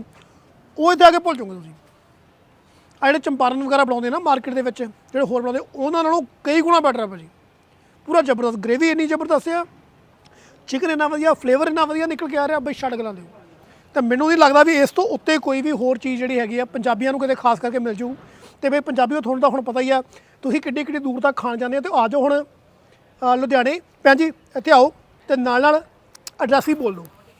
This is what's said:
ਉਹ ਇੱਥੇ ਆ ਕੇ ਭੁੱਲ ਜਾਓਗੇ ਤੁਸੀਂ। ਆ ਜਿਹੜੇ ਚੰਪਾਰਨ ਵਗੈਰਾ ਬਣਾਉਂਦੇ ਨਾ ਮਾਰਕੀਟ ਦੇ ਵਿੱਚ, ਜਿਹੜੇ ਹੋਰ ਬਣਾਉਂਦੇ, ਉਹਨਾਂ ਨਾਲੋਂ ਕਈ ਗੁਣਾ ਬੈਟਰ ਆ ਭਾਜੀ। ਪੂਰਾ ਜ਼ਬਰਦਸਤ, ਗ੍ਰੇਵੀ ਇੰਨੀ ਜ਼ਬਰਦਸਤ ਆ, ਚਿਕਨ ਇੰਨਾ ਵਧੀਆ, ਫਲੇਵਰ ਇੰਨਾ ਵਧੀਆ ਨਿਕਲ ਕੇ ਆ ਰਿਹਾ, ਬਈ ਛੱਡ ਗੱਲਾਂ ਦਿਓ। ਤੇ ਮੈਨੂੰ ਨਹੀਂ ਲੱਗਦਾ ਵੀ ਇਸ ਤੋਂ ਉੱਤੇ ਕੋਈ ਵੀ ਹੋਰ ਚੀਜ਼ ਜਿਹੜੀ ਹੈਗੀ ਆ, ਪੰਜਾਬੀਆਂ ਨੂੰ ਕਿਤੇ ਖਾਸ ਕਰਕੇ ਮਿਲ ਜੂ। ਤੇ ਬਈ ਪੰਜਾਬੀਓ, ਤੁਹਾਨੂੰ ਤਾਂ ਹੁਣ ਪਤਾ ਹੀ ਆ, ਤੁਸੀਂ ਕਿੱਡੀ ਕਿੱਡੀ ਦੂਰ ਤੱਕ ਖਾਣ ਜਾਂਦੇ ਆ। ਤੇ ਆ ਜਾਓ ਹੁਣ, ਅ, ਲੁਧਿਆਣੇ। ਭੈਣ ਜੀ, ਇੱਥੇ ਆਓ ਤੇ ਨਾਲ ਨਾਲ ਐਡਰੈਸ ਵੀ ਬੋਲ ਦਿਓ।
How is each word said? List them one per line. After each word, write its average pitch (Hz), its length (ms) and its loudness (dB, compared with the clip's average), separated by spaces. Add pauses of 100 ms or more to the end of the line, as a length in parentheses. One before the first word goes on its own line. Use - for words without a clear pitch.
(760)
ਉਹ 330 160 4
ਇੱਥੇ 349 120 6
ਆ 330 60 10
ਕੇ 339 80 2
ਭੁੱਲ 339 180 -2
ਜਾਓਗੇ 196 180 -12
ਤੁਸੀਂ। 160 160 -20 (1300)
ਆ - 20 0
ਜਿਹੜੇ 294 140 2
ਚੰਪਾਰਨ 269 440 -2
ਵਗੈਰਾ 277 200 2
ਬਣਾਉਂਦੇ 240 260 -2
ਨਾ 302 100 -4
ਮਾਰਕੀਟ 277 340 -2
ਦੇ 262 80 -2
ਵਿੱਚ, 247 220 -6
ਜਿਹੜੇ 233 380 -8
ਹੋਰ 240 200 -2
ਬਣਾਉਂਦੇ, 247 180 -4 (160)
ਉਹਨਾਂ 302 280 -2
ਨਾਲੋਂ 320 180 0 (220)
ਕਈ 311 180 0
ਗੁਣਾ 330 180 2
ਬੈਟਰ 262 200 0
ਆ 220 80 -6
ਭਾਜੀ। 170 220 -16 (760)
ਪੂਰਾ 320 160 2
ਜ਼ਬਰਦਸਤ, 240 360 -2
ਗ੍ਰੇਵੀ 240 320 0
ਇੰਨੀ 311 180 0
ਜ਼ਬਰਦਸਤ 311 400 -2
ਆ, 339 180 -4 (1000)
ਚਿਕਨ 262 240 -4
ਇੰਨਾ 302 160 0
ਵਧੀਆ, 302 260 0
ਫਲੇਵਰ 269 340 0
ਇੰਨਾ 320 180 0
ਵਧੀਆ 311 200 -4
ਨਿਕਲ 320 220 -6
ਕੇ 285 100 -4
ਆ 285 100 0
ਰਿਹਾ, 302 120 -2
ਬਈ 269 140 -6
ਛੱਡ 254 220 -6
ਗੱਲਾਂ 226 180 -8
ਦਿਓ। 180 120 -18 (680)
ਤੇ 285 80 0
ਮੈਨੂੰ 247 260 0
ਨਹੀਂ 330 100 4
ਲੱਗਦਾ 294 260 8
ਵੀ 320 140 4
ਇਸ 277 140 2
ਤੋਂ 359 120 0
ਉੱਤੇ - 340 0
ਕੋਈ 269 240 -2
ਵੀ 302 100 -2
ਹੋਰ 254 260 -2
ਚੀਜ਼ 254 220 -6
ਜਿਹੜੀ 254 200 -2
ਹੈਗੀ 233 200 -4
ਆ, 247 60 -2
ਪੰਜਾਬੀਆਂ 240 460 -2
ਨੂੰ 269 80 -4
ਕਿਤੇ 269 160 0
ਖਾਸ 240 240 0
ਕਰਕੇ 247 200 -4
ਮਿਲ 233 140 -4
ਜੂ। 240 220 -8 (460)
ਤੇ 277 80 0
ਬਈ 285 100 0
ਪੰਜਾਬੀਓ, 262 420 -2
ਤੁਹਾਨੂੰ 247 200 -4
ਤਾਂ 285 80 4
ਹੁਣ 254 120 -2
ਪਤਾ 247 180 -4
ਹੀ 262 100 -2
ਆ, 262 140 0 (380)
ਤੁਸੀਂ 285 200 -2
ਕਿੱਡੀ 294 220 -6
ਕਿੱਡੀ 294 160 -6
ਦੂਰ 262 220 -6
ਤੱਕ 277 160 0
ਖਾਣ 240 200 -6
ਜਾਂਦੇ 247 200 -4
ਆ। - 20 0
ਤੇ 330 140 -8
ਆ 233 140 2
ਜਾਓ 262 140 0
ਹੁਣ, 285 220 0
ਅ, - 920 -6
ਲੁਧਿਆਣੇ। 262 460 0 (220)
ਭੈਣ 269 120 8
ਜੀ, 320 100 2 (320)
ਇੱਥੇ 262 140 0
ਆਓ 277 220 6 (340)
ਤੇ 277 80 0
ਨਾਲ 247 260 0
ਨਾਲ 302 220 2 (580)
ਐਡਰੈਸ 262 260 2
ਵੀ 311 60 0
ਬੋਲ 247 200 -4
ਦਿਓ। 170 140 -16 (320)